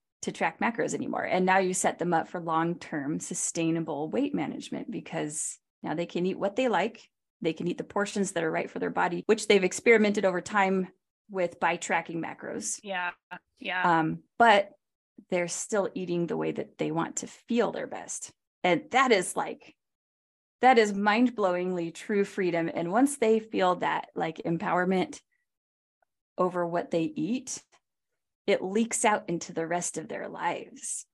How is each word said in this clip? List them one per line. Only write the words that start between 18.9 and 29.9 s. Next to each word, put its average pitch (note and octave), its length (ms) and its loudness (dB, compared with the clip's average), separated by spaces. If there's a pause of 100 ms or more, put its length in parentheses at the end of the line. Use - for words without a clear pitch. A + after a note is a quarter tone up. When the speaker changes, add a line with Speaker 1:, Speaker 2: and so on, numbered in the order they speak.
Speaker 1:
that C4 180 4
is, F#3 240 2
like, - 400 -8 (840)
that B3 180 8
is G#3 140 6
mind-blowingly G3 1000 2
true G3+ 320 0
freedom. E3+ 480 0
And E3+ 200 -2
once C4+ 240 4
they A3 240 4
feel F#3+ 360 2
that, D#3+ 380 -2
like, E3 320 -4
empowerment F3+ 760 0 (1160)
over F3+ 260 0
what E3+ 280 -4
they E3+ 100 2
eat, E3 580 -4 (840)
it G3+ 160 2
leaks A3 420 0
out G#3+ 240 2
into F3 240 -4
the E3 140 -4
rest F3 320 -4